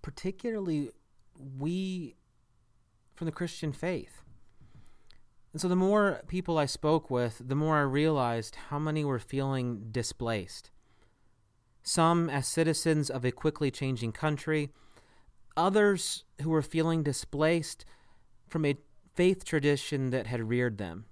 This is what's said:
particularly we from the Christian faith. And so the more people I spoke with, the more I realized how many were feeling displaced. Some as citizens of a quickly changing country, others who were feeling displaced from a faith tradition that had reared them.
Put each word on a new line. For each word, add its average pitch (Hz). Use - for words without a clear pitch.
particularly 185
we 175
from 165
the 160
Christian 165
faith. -
And 156
so 185
the 180
more 196
people 180
I 151
spoke 151
with, 120
the 131
more 151
I 147
realized 135
how 147
many 156
were 135
feeling 127
displaced. 113
Some 170
as 135
citizens 156
of 127
a 127
quickly 147
changing 120
country, 151
others 196
who 147
were 156
feeling 160
displaced 151
from 156
a 143
faith 185
tradition 143
that 123
had 113
reared 120
them. 95